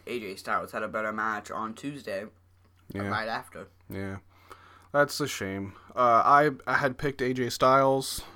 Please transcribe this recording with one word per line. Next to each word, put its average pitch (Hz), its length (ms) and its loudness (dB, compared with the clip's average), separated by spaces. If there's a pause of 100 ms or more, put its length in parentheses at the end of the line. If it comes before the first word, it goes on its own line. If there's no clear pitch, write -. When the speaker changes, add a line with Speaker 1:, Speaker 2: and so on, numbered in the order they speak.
Speaker 1:
A 123 140 -6
J 98 160 -10
Styles 98 360 -4
had 107 120 -4
a 107 40 -6
better 107 240 -4
match 107 400 -4
on 110 220 -6
Tuesday, 110 520 -8 (680)
Speaker 2:
Yeah. 101 140 -4
Speaker 1:
right 107 200 -2
after. 110 400 -8 (220)
Speaker 2:
Yeah. 98 280 -8 (720)
That's 143 280 2
a 143 80 -2
shame. 98 460 -6 (220)
Uh, 117 280 6
I, 143 280 8 (160)
I 131 80 0
had 135 220 0
picked 143 240 -4
A 127 120 0
J 127 160 -2
Styles. 135 720 4 (140)